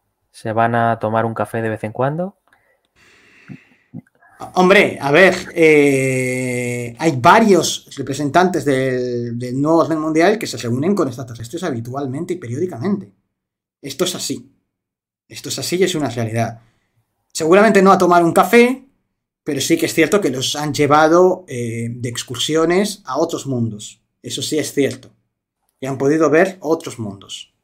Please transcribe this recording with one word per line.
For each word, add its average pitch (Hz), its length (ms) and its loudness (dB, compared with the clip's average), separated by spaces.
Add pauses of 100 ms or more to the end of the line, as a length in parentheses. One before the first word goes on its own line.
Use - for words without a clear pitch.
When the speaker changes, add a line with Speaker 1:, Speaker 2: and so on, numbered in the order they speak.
(320)
Speaker 1:
¿Se - 220 -10
van 113 220 2
a 117 240 0
tomar 113 260 -2
un 113 80 -4
café 113 280 -4
de 113 80 -4
vez 107 140 -6
en 107 80 -8
cuando? 156 460 -6 (2250)
Speaker 2:
Hombre, 185 480 4
a 143 100 -2
ver, 180 240 6 (180)
eh, 127 1400 2
hay 151 200 0
varios 180 800 4
representantes 143 680 -2
del, 123 760 -2
del 123 240 -6
nuevo 160 180 4
orden 156 200 0
mundial 160 400 2
que 165 80 -8
se - 100 -10
reúnen 135 380 -2
con 156 140 0
extraterrestres 120 540 -12
habitualmente 135 720 -8
y - 20 -10
periódicamente. 170 760 -6 (680)
Esto 143 240 -6
es - 100 -4
así. - 400 -10 (720)
Esto - 220 -14
es 123 100 -8
así 139 160 -6
y 185 80 0
es 185 100 0
una 147 160 -4
realidad. 113 520 -6 (720)
Seguramente 196 480 4
no 196 100 6
a 180 60 6
tomar 175 260 4
un 165 80 2
café, 240 560 2 (560)
pero 143 160 -6
sí 165 180 0
que 160 100 -2
es - 60 -6
cierto 165 280 2
que 170 80 -2
los 127 260 -4
han 147 180 -6
llevado, 160 760 4
eh, 117 420 -6
de 123 180 -10
excursiones 160 960 -2
a 131 120 -8
otros 156 280 -4
mundos. 117 560 -6 (200)
Eso 120 200 -10
sí - 160 -4
es 147 160 -4
cierto. - 380 -2 (680)
Y 131 40 -8
han 131 120 -6
podido 147 320 2
ver - 320 2
otros 147 360 -4
mundos. 98 560 -14 (100)